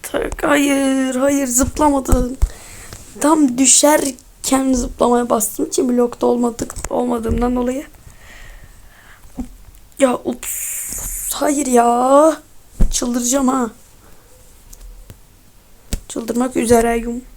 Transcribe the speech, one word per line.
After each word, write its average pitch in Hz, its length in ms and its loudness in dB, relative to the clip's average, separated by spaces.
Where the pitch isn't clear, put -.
Tak, - 320 -4
hayır, 277 720 0
hayır, 277 320 0
zıplamadım. 262 880 0
Tam 285 360 4
düşerken 269 1160 0
zıplamaya 240 560 0
bastığım - 360 -2
için - 240 -2
blokta 240 380 0
olmadık, 240 460 -2
olmadığımdan 240 640 -2
dolayı. 254 300 -4
Ya 254 160 4
ups, - 1200 -8
hayır 285 340 -2
ya. 254 680 4
Çıldıracağım 247 560 0
ha. 254 220 0
Çıldırmak 240 480 -4
üzereyim. 233 680 0